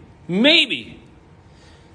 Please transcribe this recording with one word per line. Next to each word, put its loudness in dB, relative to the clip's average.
Maybe, 0